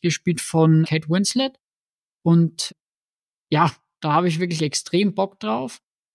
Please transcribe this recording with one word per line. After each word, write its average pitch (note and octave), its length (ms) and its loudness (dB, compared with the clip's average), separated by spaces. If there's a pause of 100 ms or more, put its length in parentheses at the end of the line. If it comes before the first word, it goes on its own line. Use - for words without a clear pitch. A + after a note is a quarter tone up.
gespielt E3+ 400 -2
von D#3+ 420 4
Kate D#3 240 -4
Winslet. A3 480 -2 (680)
Und E3+ 520 0 (760)
ja, D3+ 220 2 (300)
da D3+ 100 -2
habe F3 160 2
ich D#3+ 100 -2
wirklich F3 220 -4
extrem F3+ 540 -2
Bock G3 260 -4
drauf. A#3 400 -6 (340)